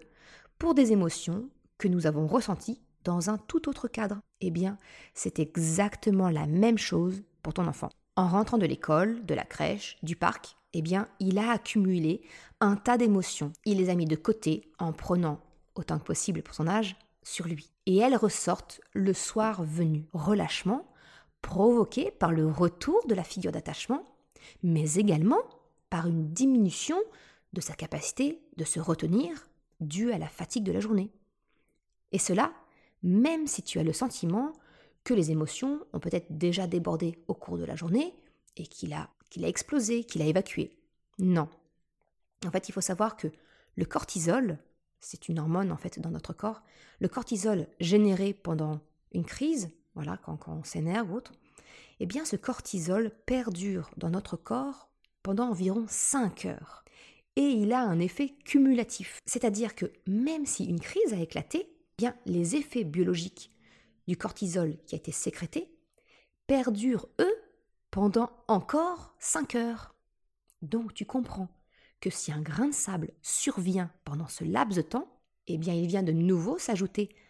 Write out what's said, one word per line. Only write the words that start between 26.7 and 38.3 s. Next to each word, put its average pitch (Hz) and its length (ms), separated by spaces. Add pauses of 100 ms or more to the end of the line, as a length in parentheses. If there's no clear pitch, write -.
de - 80
sa - 120
capacité 269 720 (140)
de 175 60
se 160 160
retenir 185 680 (340)
due 185 320
à 185 40
la 156 100
fatigue 202 360
de 185 80
la 175 80
journée. 208 320 (1000)
Et 190 80
cela, 233 340 (500)
même 277 440
si - 160
tu - 160
as 160 40
le 160 100
sentiment 240 600 (500)
que 254 100
les 165 180
émotions 254 500 (120)
ont 170 60
peut-être 165 380
déjà 180 300
débordé 170 600
au 180 60
cours 175 240
de 170 80
la 151 100
journée 202 380 (420)